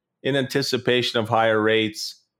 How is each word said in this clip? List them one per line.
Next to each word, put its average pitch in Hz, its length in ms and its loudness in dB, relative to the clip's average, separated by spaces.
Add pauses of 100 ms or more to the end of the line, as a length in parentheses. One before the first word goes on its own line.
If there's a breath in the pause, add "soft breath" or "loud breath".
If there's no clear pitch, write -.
(240)
in 131 120 -2
anticipation 123 840 0
of 107 100 -2
higher 113 320 2
rates, 110 600 -2 (160)